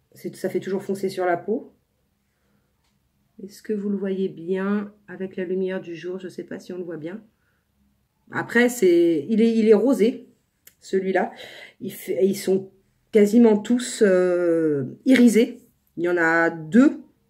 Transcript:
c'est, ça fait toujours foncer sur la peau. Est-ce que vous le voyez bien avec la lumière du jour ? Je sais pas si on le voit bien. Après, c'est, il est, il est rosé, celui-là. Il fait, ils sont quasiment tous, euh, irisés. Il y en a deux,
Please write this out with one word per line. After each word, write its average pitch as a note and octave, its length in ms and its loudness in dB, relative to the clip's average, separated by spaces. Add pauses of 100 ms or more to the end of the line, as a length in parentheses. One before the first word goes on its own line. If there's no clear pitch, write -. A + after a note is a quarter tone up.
(120)
c'est, - 220 -14
ça - 140 -6
fait F#3 120 -4
toujours F#3+ 220 -6
foncer G3 260 -6
sur F#3 160 -6
la F3 120 0
peau. - 360 -6 (1700)
Est-ce - 200 -20
que A3 100 -8
vous G#3 160 -6
le G3+ 80 -2
voyez F#3+ 320 -4
bien F#3+ 640 -6 (160)
avec F#3 280 -12
la F#3+ 80 -6
lumière F#3 360 -4
du E3+ 160 -14
jour ? F3+ 240 -10
Je F#3+ 80 -12
sais E3+ 160 -14
pas - 160 -14
si - 120 -16
on F3+ 60 -12
le F3+ 60 -10
voit E3+ 140 -12
bien. F3 240 -14 (1080)
Après, A#3 380 0
c'est, E3+ 600 2
il A3 140 2
est, A3+ 100 4
il A3 160 2
est A3 60 8
rosé, A3 540 0 (520)
celui-là. F#3+ 520 -2 (480)
Il - 120 -12
fait, F3+ 320 -4
ils G3 120 0
sont F#3+ 340 -4 (400)
quasiment G#3+ 460 6
tous, A#3+ 500 -2
euh, F3 800 2 (220)
irisés. A#3+ 540 4 (360)
Il E3 80 -6
y F3 40 0
en F3 100 -2
a E3 320 2
deux, E3 500 2 (300)